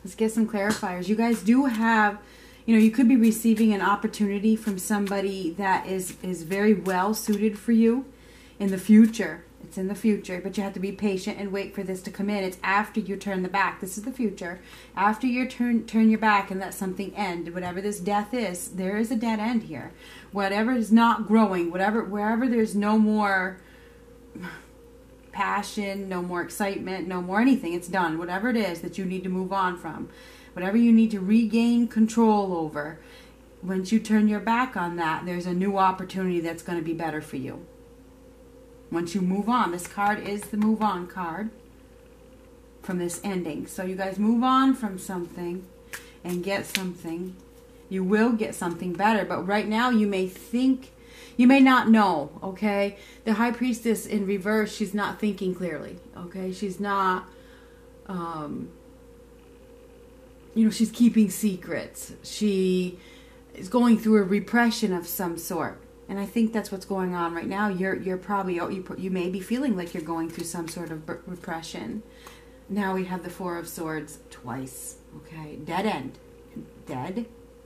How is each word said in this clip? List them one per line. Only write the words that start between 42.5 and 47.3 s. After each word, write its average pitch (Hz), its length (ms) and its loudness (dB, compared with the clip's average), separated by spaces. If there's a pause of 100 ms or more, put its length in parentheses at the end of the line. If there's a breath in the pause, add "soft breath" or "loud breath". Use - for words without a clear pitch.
from 180 160 -4
this 175 260 -4
ending. 180 440 -6
So - 160 -10
you 185 120 -6
guys 190 220 -6
move 226 260 2
on 262 300 4
from 196 240 -4
something 175 680 -8 (580 loud breath)
and 180 200 -4
get 196 220 -2
something. 185 680 -8 (520 loud breath)